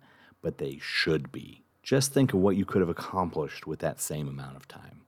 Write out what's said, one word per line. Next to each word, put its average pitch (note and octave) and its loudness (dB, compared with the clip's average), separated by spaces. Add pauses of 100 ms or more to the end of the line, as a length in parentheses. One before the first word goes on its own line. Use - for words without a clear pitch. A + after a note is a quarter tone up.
(400)
but D#2+ -4
they C#2+ -6
should D2+ 0
be. - -14 (180)
Just C3+ 2
think C3+ 6
of F#2+ 4
what F#2+ 6
you F#2+ 4
could G2 2
have F2 4
accomplished D#2+ -4
with D#2 -6
that D2+ -2
same D2+ -4
amount C#2 -10
of C#2 -20
time. - -20